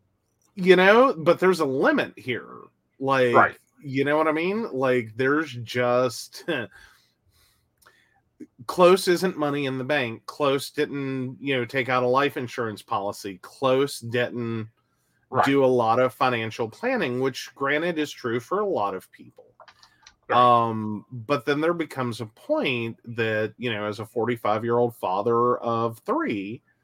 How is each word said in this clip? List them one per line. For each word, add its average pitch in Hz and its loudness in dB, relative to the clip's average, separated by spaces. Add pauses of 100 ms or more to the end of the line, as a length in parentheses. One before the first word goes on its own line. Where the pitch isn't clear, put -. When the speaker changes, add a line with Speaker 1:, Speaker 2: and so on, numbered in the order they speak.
(560)
Speaker 1:
you 180 8
know, 214 6
but 160 2
there's 180 4
a 147 0
limit 156 0
here. 107 -8 (500)
Like, 131 2
Speaker 2:
Right. - 4 (240)
Speaker 1:
you 135 -2
know 147 2
what 156 2
I 156 2
mean? 196 -4
Like, 127 0
there's 139 0
just 123 -2
<laughs> 135 -4 (2000)
close 185 4
isn't 175 0
money 143 -2
in 131 -4
the 127 -4
bank. 127 -2
Close 139 -2
didn't, 135 -4
you 139 -2
know, 123 0
take 131 -2
out 127 2
a 123 2
life 135 2
insurance 117 -6
policy. 98 -6
Close 135 0
didn't 117 -4 (600)
Speaker 2:
Right. 127 0
Speaker 1:
do 139 4
a - -
lot 120 4
of 127 2
financial 113 -2
planning, 175 -4
which 131 -6
granted 156 -2
is 151 -2
true 120 -4
for 185 -4
a 214 -2
lot 107 -2
of - -12
people. - -20 (840)
Speaker 2:
Right. 123 2
Speaker 1:
Um, 113 2
but 127 -4
then 147 0
there 170 2
becomes 127 -6
a 113 -10
point 131 -4 (180)
that, 110 -2
you 117 -4
know, 104 -6
as 104 -6
a 110 -10
forty-five-year-old 117 0
father 117 0
of 117 -2
three, 120 -4 (220)